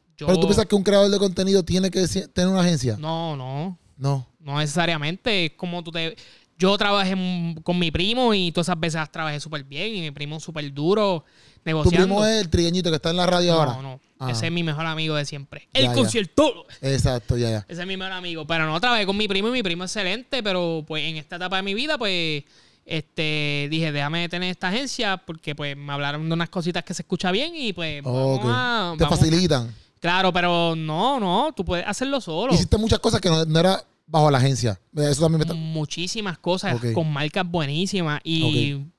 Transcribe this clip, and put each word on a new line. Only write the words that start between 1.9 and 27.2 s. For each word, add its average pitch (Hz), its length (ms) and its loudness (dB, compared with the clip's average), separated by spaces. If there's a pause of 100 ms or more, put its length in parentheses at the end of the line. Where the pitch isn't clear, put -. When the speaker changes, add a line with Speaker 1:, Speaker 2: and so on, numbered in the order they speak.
Speaker 2:
que 185 180 2
si-, - 200 -2
tener 185 220 2
una 190 100 2
agencia? 135 380 2
Speaker 1:
No, 160 380 -4
no. 143 420 -6 (180)
Speaker 2:
No. 135 300 -2 (120)
Speaker 1:
No 143 200 -6
necesariamente, 165 880 0
es 156 60 -8
como 175 300 -8
tú 165 80 -14
te, 165 240 -6 (440)
yo 190 200 4
trabajé 202 340 2
m-, 180 520 -2
con 175 140 0
mi 170 120 2
primo 220 440 2
y 180 180 0
todas 170 160 0
esas 175 100 -2
veces 165 220 -2 (100)
trabajé 156 300 -6
súper 151 240 -10
bien 156 320 -8
y 185 60 -4
mi 156 80 -6
primo 147 280 -10
súper 151 340 -8
duro 180 520 2 (320)
Speaker 2:
¿Tu - 80 -20
Speaker 1:
negociando. 170 420 4
Speaker 2:
primo 202 200 2
es 220 160 2
el 180 80 -6
trigueñito 170 400 2
que 156 60 2
está 165 140 -2
en 175 60 0
la 180 100 2
radio 175 280 4
Speaker 1:
No, 156 80 4
Speaker 2:
ahora? 127 200 -2
Speaker 1:
no. 135 180 -14 (200)
Speaker 2:
Ah. 131 100 -4
Speaker 1:
Ese 120 160 -2
es 165 60 -2
mi 175 100 -2
mejor 160 240 -4
amigo 160 300 -2
de 147 80 -2
siempre. 143 500 -14
Speaker 2:
Ya, 262 60 4
Speaker 1:
El 269 60 6
Speaker 2:
ya. 240 80 2
Speaker 1:
concierto. 240 720 2 (160)
Speaker 2:
Exacto, 131 560 2
ya, 117 120 2
ya. 107 180 -2
Speaker 1:
Ese 175 120 -10
es 175 80 -6
mi 190 80 -6
mejor 190 160 -8
amigo. 175 340 -8
Pero 165 200 2
no, 156 140 -2
trabajé 233 260 2
con 196 100 0
mi 214 100 0
primo 196 220 0
y 247 40 0
mi 254 100 0
primo 180 220 -4
es 180 120 -8
excelente, 220 460 -4
pero, 175 440 -2
pues, 156 180 -6
en 160 120 -6
esta 156 200 -12
etapa 180 200 -4
de 190 60 0
mi 196 120 -4
vida, 285 240 -2
pues, 170 460 -2 (400)
este, 151 840 -4
dije, 160 220 -2
"Déjame 151 380 -2
tener 175 220 -4
esta 185 180 -6
agencia", 220 480 -2
porque, 160 400 -10
pues, 143 200 -8
me 143 160 -10
hablaron 143 360 -4
de 165 60 -2
unas 165 160 -2
cositas 175 340 -4
que 180 100 -10
se - 80 -8
escucha 180 300 -2